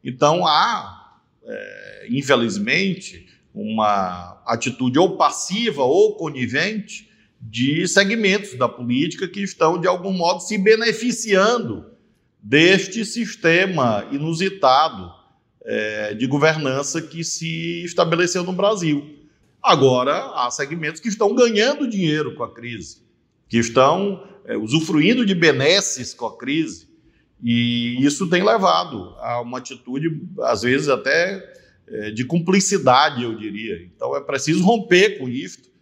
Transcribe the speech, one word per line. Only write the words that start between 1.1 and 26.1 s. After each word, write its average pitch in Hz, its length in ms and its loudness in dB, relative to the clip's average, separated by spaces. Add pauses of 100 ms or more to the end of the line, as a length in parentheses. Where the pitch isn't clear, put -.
é, 101 680 -16
infelizmente, 127 1120 0 (260)
uma 101 920 -2
atitude 123 540 0
ou 180 180 4
passiva 175 640 0
ou 190 360 4
conivente 151 920 -6 (320)
de 131 460 0
segmentos 202 720 2
da 120 100 2
política 135 580 -2
que 202 140 -10
estão, 175 400 0
de 180 60 0
algum 185 260 -2
modo, 180 280 0
se 214 180 -4
beneficiando 220 1300 2 (520)
deste 180 640 4
sistema 165 1080 0
inusitado, 147 1000 0 (540)
é, 107 480 -4
de 117 140 -4
governança 143 760 0
que 165 220 -12
se 165 600 -8
estabeleceu 175 600 0
no 185 100 -6
Brasil. 175 640 0 (460)
Agora, 139 680 2
há 123 160 -2
segmentos 151 500 -8
que - 80 -8
estão 208 280 0
ganhando 240 520 4
dinheiro 156 460 0
com 120 100 -8
a 110 80 -8
crise, 117 520 -14 (440)
que 117 120 2
estão, 151 680 2 (160)
é, 120 140 -6
usufruindo 156 680 0
de 196 120 0
benesses 151 800 2